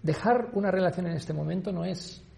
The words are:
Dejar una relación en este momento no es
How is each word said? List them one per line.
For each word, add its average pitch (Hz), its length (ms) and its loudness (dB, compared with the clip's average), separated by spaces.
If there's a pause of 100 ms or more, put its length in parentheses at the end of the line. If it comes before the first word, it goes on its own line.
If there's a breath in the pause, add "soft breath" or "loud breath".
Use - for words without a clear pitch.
Dejar 226 500 2
una 196 180 2
relación 180 360 2
en 165 80 -2
este - 180 -4
momento 175 400 -2
no 170 140 -2
es - 360 -8 (160)